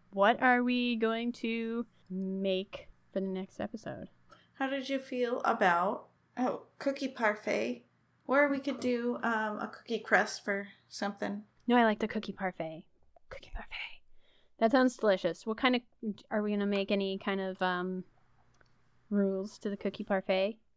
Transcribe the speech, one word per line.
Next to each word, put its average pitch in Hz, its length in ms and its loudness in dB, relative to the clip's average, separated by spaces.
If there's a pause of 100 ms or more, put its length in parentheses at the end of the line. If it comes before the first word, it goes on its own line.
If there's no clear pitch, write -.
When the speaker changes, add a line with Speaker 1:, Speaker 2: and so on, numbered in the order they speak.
(100)
Speaker 1:
What 202 320 4
are 247 200 6
we 247 340 2
going 226 380 0
to 233 520 -2 (240)
make 190 800 -2 (240)
for 196 80 -2
the 190 60 -2
next 190 340 -6
episode? - 500 -10 (440)
Speaker 2:
How 269 140 -4
did 269 220 -4
you 269 80 0
feel 247 460 -2
about, 196 640 2 (280)
oh, - 300 -2 (120)
cookie 277 300 -2
parfait? 220 760 -2 (420)
Or 277 220 4
we 277 120 -2
could 262 200 -4
do, 240 440 0
um, 214 340 -2
a 214 140 -6
cookie - 260 -6
crust - 460 0
for 202 240 -4 (200)
something. 202 540 -6 (240)
Speaker 1:
No, 240 100 4
I 240 80 6
like 214 140 2
the 220 100 -2
cookie 208 240 -6
parfait. 170 520 -6 (460)
Cookie - 220 -14
parfait. - 480 -10 (580)
That 226 120 4
sounds 254 260 4
delicious. 190 480 2
What 220 140 -4
kind 254 160 4
of, 240 80 2 (480)
are 214 100 0
we 208 120 0
gonna 202 140 0
make 202 260 0
any 196 260 0
kind 196 220 -2
of, 190 200 -4
um, 185 440 -2 (1080)
rules 196 480 0
to 220 120 -6
the 202 60 -6
cookie 202 280 -6
parfait? 190 520 0 (200)